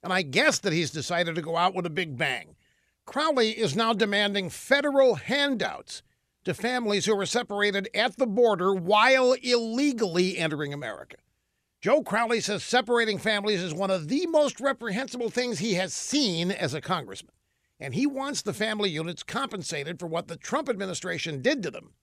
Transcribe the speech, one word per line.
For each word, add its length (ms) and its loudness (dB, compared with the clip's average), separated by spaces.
And 80 -2
I 100 2
guess 380 2
that 120 0
he's 200 0
decided 420 -2
to 80 -4
go 140 -2
out 180 2
with 100 -4
a 60 -4
big 260 -4
bang. 380 -4
Crowley 440 2
is 240 -2
now 180 2
demanding 580 0
federal 640 4
handouts 880 -2
to 100 -2
families 520 0
who 100 4
were 100 -2
separated 680 0
at 240 0
the 100 2
border 460 4
while 720 6
illegally 960 0
entering 340 -4
America. 440 -10
Joe 240 4
Crowley 360 0
says 220 -2
separating 560 2
families 440 0
is 120 -4
one 160 -2
of 160 0
the 220 0
most 320 2
reprehensible 680 -4
things 300 -2
he 160 0
has 180 -2
seen 600 0
as 200 -2
a 80 -4
congressman, 520 -6
and 160 -8
he 120 2
wants 360 -4
the 100 -4
family 380 -2
units 320 -6
compensated 760 -6
for 80 -10
what 220 -4
the 80 -10
Trump 320 -4
administration 720 -6
did 200 2
to 80 -4
them. 220 -16